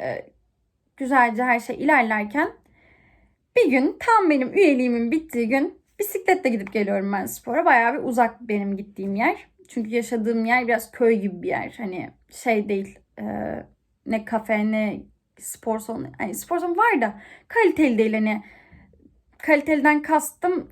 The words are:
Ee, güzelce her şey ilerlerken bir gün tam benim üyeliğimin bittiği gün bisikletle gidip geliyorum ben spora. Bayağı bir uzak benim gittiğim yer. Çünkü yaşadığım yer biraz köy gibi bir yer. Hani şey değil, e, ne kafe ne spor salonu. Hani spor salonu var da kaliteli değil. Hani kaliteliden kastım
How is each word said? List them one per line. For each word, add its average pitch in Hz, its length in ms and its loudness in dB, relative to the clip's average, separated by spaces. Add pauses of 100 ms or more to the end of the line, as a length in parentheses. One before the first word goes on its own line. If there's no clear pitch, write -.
Ee, - 240 -6 (720)
güzelce 247 460 2
her 247 160 2
şey 233 160 -10
ilerlerken 254 760 0 (1080)
bir 453 140 4
gün 269 280 2
tam 427 300 4
benim 262 240 0
üyeliğimin 247 580 4
bittiği 240 380 -2
gün 269 300 0 (200)
bisikletle 370 500 0
gidip 202 240 -4
geliyorum 196 380 -2
ben 196 140 -4
spora. 285 400 -4
Bayağı 240 280 4
bir 294 100 -6
uzak 233 380 0
benim 202 360 -4
gittiğim 196 380 -8
yer. 262 200 0 (320)
Çünkü 220 220 -8
yaşadığım 226 560 -2
yer 240 220 0
biraz 226 240 -2
köy 226 280 2
gibi 185 220 -6
bir 180 60 -6
yer. 127 300 -4
Hani 190 320 -8 (200)
şey 208 400 -2
değil, 196 300 -6 (200)
e, 214 40 -10 (840)
ne 220 200 -4
kafe 220 460 -2
ne 214 280 -2 (400)
spor - 400 -6
salonu. 214 280 -10 (100)
Hani 196 180 -6
spor - 240 -4
salonu 349 180 -4
var 427 240 2
da 208 120 -2 (340)
kaliteli 311 500 2
değil. 220 160 2
Hani 214 300 0 (960)
kaliteliden 294 640 4
kastım 311 720 -2